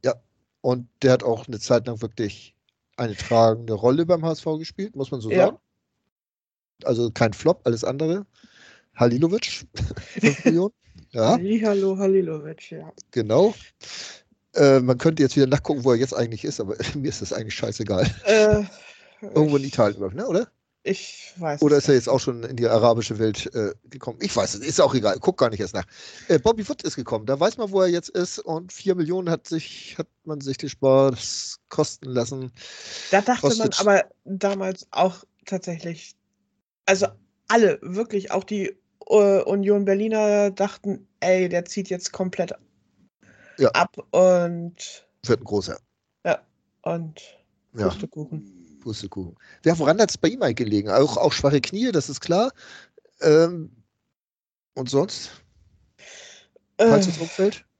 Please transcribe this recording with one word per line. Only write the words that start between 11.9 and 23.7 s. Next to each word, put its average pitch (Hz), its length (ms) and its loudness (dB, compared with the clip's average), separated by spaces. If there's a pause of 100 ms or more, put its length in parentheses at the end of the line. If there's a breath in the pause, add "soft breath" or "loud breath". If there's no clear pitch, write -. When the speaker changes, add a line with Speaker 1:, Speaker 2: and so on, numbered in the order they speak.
Speaker 2:
Halilovic, 160 760 -2
ja. 160 200 -16 (200)
Speaker 1:
Genau. 120 420 2 (1000 loud breath)
Äh, 135 260 6
man 123 180 2
könnte 156 260 2
jetzt 131 120 2
wieder 135 120 6
nachgucken, 139 360 -2
wo 131 80 4
er 117 60 4
jetzt 131 180 -2
eigentlich 113 280 -4
ist, - 160 -8
aber 101 180 -6
<laughs> - 180 -6
mir 143 140 -4
ist - 120 -8
das 98 120 -10
eigentlich 107 220 -8
scheißegal. 101 540 -2 (160)
Speaker 2:
Äh, 214 380 4 (580 loud breath)
Speaker 1:
Irgendwo 151 360 2
in 135 60 0
Speaker 2:
ich 139 100 -10
Speaker 1:
Italien, 113 240 2
glaub 98 140 -6
ich, 92 60 -12
ne, 214 100 -8
oder? 196 200 -2 (360)
Speaker 2:
Ich - 520 -8
weiß 156 260 -6
Speaker 1:
Oder 147 140 4
Speaker 2:
es 139 80 2
Speaker 1:
ist - 60 -2
er 143 60 6
Speaker 2:
nicht. 120 100 4
Speaker 1:
jetzt 120 40 -4
auch 127 120 2
schon 117 220 -6
in 127 120 -10
die 117 120 -2
arabische 113 520 2
Welt, 107 340 -2
äh, 104 200 -4 (160)